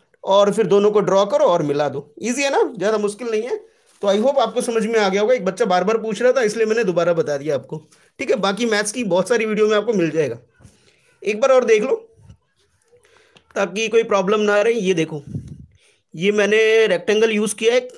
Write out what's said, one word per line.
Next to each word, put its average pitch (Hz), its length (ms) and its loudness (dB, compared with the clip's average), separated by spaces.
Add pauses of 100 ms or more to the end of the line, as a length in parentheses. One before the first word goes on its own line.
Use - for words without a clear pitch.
(240)
और 202 280 4
फिर 214 140 0
दोनों 202 240 4
को 208 120 2
ड्रॉ 190 240 2
करो 285 200 0
और 175 180 2
मिला 147 240 -2
दो, 135 320 -10
ईजी 247 220 -4
है 277 100 0
ना, 415 100 2 (140)
ज़्यादा 208 220 -2
मुश्किल 208 320 -6
नहीं 220 120 -2
है। 269 140 -6 (460)
तो 202 60 0
I 196 80 2
hope 269 220 2
आपको 226 220 0
समझ 226 260 -2
में 226 120 0
आ 208 100 2
गया 190 120 0
होगा। 220 140 2
एक 202 100 -4
बच्चा 190 200 -2
बार 180 200 0
बार 220 140 0
पूछ 220 240 -6
रहा 247 100 4
था 262 100 4
इसलिए 220 240 0
मैंने 220 180 0
दोबारा 170 280 0
बता 147 240 -2
दिया 143 180 -4
आपको, 147 260 -8 (400)
ठीक 262 100 -4
है। 262 80 2
बाकी 196 280 -2
मैथ्स 208 260 -2
की 247 140 -6
बहुत 180 220 0
सारी 226 180 0
वीडियो 214 220 0
में 214 80 2
आपको 208 160 -2
मिल 170 180 0
जाएगा, 143 280 -4 (840)
एक 214 180 -4
बार 262 120 2
और 254 120 4
देख 214 180 4
लो 254 120 -2 (1600)
ताकि 202 340 -4
कोई 226 160 2
प्रॉब्लम 208 380 0
ना 208 200 2
रहे। 233 120 2
ये 190 200 0
देखो 156 280 -4 (920)
ये 185 180 0
मैंने 220 540 2
रेक्टेंगल 214 460 0
यूज़ 208 220 -2
किया 226 200 0
है, 247 240 0